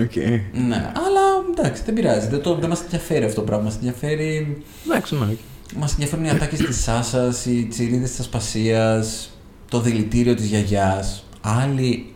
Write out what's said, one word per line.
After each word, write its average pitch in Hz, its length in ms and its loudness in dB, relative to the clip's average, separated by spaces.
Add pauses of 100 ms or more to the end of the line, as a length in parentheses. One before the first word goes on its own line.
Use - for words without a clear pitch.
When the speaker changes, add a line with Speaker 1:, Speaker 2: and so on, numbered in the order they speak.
Speaker 1:
Οκ. 117 120 -2 (520)
Speaker 2:
Ναι, 117 80 2
αλλά 392 460 2 (360)
εντάξει, 143 280 0
δεν 220 80 -2
πειράζει. 120 340 2
Δεν 143 140 -2
το, 170 140 2
δεν 165 140 0
μας 170 120 -2
ενδιαφέρει 156 440 -2
αυτό 107 140 0
το 101 60 -2
πράγμα. 104 180 0
Μας 107 120 -2
ενδιαφέρει, 151 800 -2 (320)
Speaker 1:
Εντάξει, 208 260 0
ναι, 135 100 0
οκ. 110 120 0 (420)
Speaker 2:
μας 147 120 -2
ενδιαφέρουν 160 340 -2
οι 156 40 0
ατάκες 151 300 0
της 139 240 0
Σάσας, 123 640 0
οι 120 240 2
τσιρίδες 123 400 0
της - 100 -8
Ασπασίας, 110 1080 0 (400)
το - 120 2
δηλητήριο 117 540 2
της 107 100 0
γιαγιάς. 98 760 0 (180)
Άλλη 127 640 0 (100)